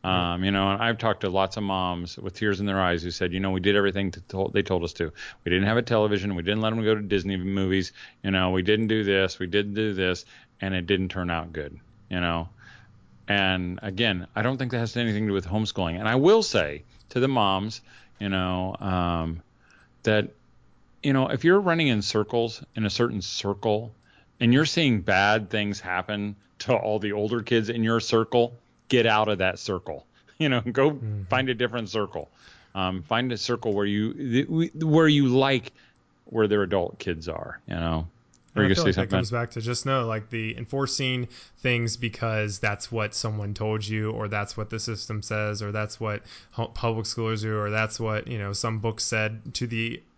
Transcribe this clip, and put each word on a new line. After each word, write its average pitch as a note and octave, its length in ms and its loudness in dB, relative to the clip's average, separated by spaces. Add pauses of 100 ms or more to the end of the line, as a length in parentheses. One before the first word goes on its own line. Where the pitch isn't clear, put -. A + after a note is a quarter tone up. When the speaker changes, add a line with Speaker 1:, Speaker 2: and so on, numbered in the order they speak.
Speaker 1:
Right. F2+ 280 2
Speaker 2:
Um, F2+ 120 -2
you G2 60 2
know, G2 200 2
and G#2 100 -2
I've A#2 160 0
talked A2+ 240 0
to G2 80 0
lots F#2+ 280 0
of G#2 60 -4
moms F2+ 540 -4
with F#2+ 160 -10
tears G2+ 280 -2
in G#2 40 -2
their F#2+ 140 0
eyes F2 240 2
who F2 80 -4
said, F2 220 -2
"You F#2 80 -2
know, G2 100 0
we F#2+ 80 0
did G2 160 4
everything G2 360 2
to F2 100 -14
tol-, G2 280 -4
they G2+ 140 2
told F2 220 0
us - 80 -6
to. D#2+ 180 -4 (340)
We E2+ 40 -4
didn't F#2 180 4
have A2+ 100 2
a B2 40 2
television. G#2 540 2
We E2+ 80 -4
didn't G#2 180 0
let A2 100 2
them A2+ 120 -2
go A2 120 4
to G#2+ 60 -4
Disney G2 360 0
movies. F#2+ 540 0 (320)
You G2 80 -2
know, F#2 200 2
we F#2 120 2
didn't G#2+ 240 2
do A2 160 0
this. G2 360 2
We F#2 80 -4
didn't G2+ 280 0
do G#2+ 180 0
this. F#2 320 -2 (360)
And F#2+ 120 -4
it F2+ 140 -2
didn't F#2 220 2
turn F2+ 200 -4
out E2 240 -4
good," D2 240 -8 (320)
you F2+ 120 -2
know? E2+ 280 -2 (760)
And F#2 560 0
again, F#2+ 520 -2
I G#2 60 0
don't B2+ 160 0
think B2+ 140 -4
that B2 80 -2
has A#2 180 -4
anything A2 280 0
to G#2 40 0
do G2 40 0
with F#2 140 0
homeschooling. F#2 520 -2
And G#2+ 80 -2
I A#2 80 2
will G3+ 280 6
say D2+ 420 -2 (240)
to B2+ 100 -2
the C3 80 2
moms, G#2+ 540 0 (380)
you G2+ 100 -4
know, F#2 500 0
um, F2 640 -2 (600)
that, G#2+ 320 2 (680)
you C#3 100 2
know, C3 160 4
if - 160 -2
you're F#3+ 160 6
running E3 280 2
in A2 120 2
circles, A2+ 640 -2 (120)
in A2 100 -2
a G#2 40 0
certain A#2+ 320 0
circle, G#2+ 760 -4 (420)
and A#2+ 140 6
you're D3+ 120 6
seeing C3 360 2
bad G2+ 480 4
things G#2 320 -2
happen G2+ 560 -6 (220)
to B2+ 160 0
all G2+ 240 0
the G2+ 140 -4
older G#2+ 300 -2
kids A2+ 260 2
in A#2 140 -2
your A#2 160 2
circle, A#2+ 600 2 (280)
get A#2+ 160 6
out G#2+ 240 4
of G2+ 100 0
that F#2 200 2
circle. F2+ 520 -6
<laughs> - 60 -20 (220)
You D3+ 100 2
know, B2 120 2
go C3+ 420 2
Speaker 1:
Mm-hmm. G#2 260 -6
Speaker 2:
find C3 200 2
a B2 40 0
different A2+ 360 -2
circle. G2 420 -4 (420)
Um, F#2 300 -2
find A#2+ 300 0
a G#2+ 40 -4
circle A#2 360 -2
where G2+ 120 2
you, G#2 280 0
th-, C3 340 0
w-, E3 240 0 (160)
where D#3 220 6
you C#3+ 180 6
like C3+ 460 2 (520)
where A2 220 2
their G#2 160 4
adult F#2 360 -2
kids D#2+ 280 -6
are, - 400 -10
you F2+ 80 -6
know? E2 340 -2 (460)
Or G#2+ 80 4
Speaker 1:
And - 20 8
Speaker 2:
you F#2+ 60 6
Speaker 1:
I - 20 6
feel - 100 2
Speaker 2:
say - 20 2
Speaker 1:
like F#2+ 100 4
that F#2+ 140 0
Speaker 2:
something - 0 -
Speaker 1:
comes F#2+ 220 2
back A#2+ 200 -4
to A#2 100 -8
just, A#2+ 240 -4
no, C3 220 0
like, A2 220 -6
the A2+ 280 -6
enforcing B2+ 680 -2 (300)
things A#2 400 0
because A2 600 -2
that's G#2 320 -4
what A2 220 -4
someone G#2 400 -4
told G#2+ 320 -2
you, G#2+ 260 -2
or A2 160 -6
that's G#2 300 -4
what G#2+ 120 -6
the A2 100 -6
system G#2+ 420 -6
says, G#2+ 400 -4
or G#2 100 -6
that's G#2+ 280 -6
what G#2+ 240 -4 (280)
ho-, A#2 180 -4
public A2+ 360 -2
schools A2 380 -2
do, A2 140 -2
or G#2 120 -2
that's G#2+ 300 -2
what, G#2+ 280 -4
you A#2+ 120 -6
know, G2+ 140 -6
some A2+ 260 -2
book A2 220 -4
said, A2 540 -4
to B2 120 -4
the A2+ 340 -4 (160)